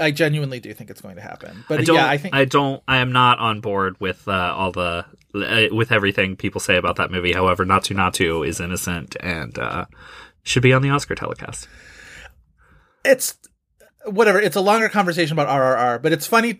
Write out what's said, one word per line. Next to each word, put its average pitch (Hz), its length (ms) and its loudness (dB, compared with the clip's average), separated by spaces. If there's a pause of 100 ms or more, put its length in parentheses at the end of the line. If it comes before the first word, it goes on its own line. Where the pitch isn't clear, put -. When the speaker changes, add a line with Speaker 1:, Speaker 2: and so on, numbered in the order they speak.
Speaker 1:
I 156 60 0
genuinely 147 500 -2
do 104 120 -14
think - 160 -20
it's - 140 -20
going 95 140 -18
to - 60 -16
happen. - 460 -18
But 139 120 0
Speaker 2:
I - 40 0
don't, 165 120 6
Speaker 1:
yeah, 135 120 4
I 143 80 2
think 147 180 -6
Speaker 2:
I 135 120 4
don't, 139 420 0
I 131 100 4
am 127 140 0
not 123 280 6
on 110 200 -2
board 98 400 -2
with, 92 260 -6
uh, 92 300 -2
all 92 160 -2
the, 87 320 -4 (300)
uh, 107 400 0
with 113 160 0
everything 98 460 0
people 95 240 -6
say 92 160 2
about 87 200 0
that - 140 -2
movie. 87 220 0
However, 92 340 2
Naatu 95 280 0
Naatu 90 520 0
is 90 140 -4
innocent 87 600 -6
and, 80 380 -8
uh, 62 280 -6 (580)
should - 180 0
be 127 100 6
on 131 100 2
the 139 80 0
Oscar 143 260 -2
telecast. - 500 -10 (1400)
Speaker 1:
It's, 269 320 2 (720)
whatever. 208 340 4
It's 196 160 0
a 202 40 0
longer 214 280 2
conversation 175 460 0
about 147 140 0
R 135 140 2
R 131 140 4
R, 120 220 2
but 156 140 0
it's 156 140 0
funny. 226 340 2